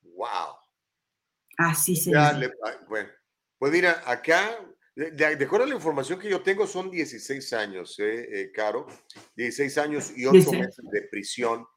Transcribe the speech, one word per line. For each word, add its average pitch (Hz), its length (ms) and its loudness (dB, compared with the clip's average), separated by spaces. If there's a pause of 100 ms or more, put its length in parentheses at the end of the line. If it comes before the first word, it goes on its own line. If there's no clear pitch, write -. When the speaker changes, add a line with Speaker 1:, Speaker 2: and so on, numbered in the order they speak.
Speaker 1:
Wow. 87 540 -6 (1000)
Speaker 2:
Así 165 400 2
se - 140 -2
Speaker 1:
Ya 147 220 6
Speaker 2:
llama. 139 60 -2
Speaker 1:
le, 127 80 -2 (180)
ah, - 240 -8
bueno, 104 200 -6 (500)
pues 143 140 0
mira, 175 340 4
acá, 175 520 0 (360)
de, 156 160 -6
de, 151 260 0
de 139 80 0
acuerdo 202 220 2
a - 20 -2
la 285 60 -2
información 156 440 -4
que 202 120 -8
yo 185 120 0
tengo, 196 240 2
son 185 240 -6
dieciséis 135 640 -6
años, 101 460 -6
eh, 113 300 -2 (140)
eh, 95 100 -10
Caro, 107 340 -4 (500)
dieciséis 131 420 -2
años 147 380 -4
y 123 80 -8
ocho 131 80 6
Speaker 2:
Dieciséis. 143 340 8
Speaker 1:
meses - 240 -14
de 101 120 -2
prisión 117 640 -4 (100)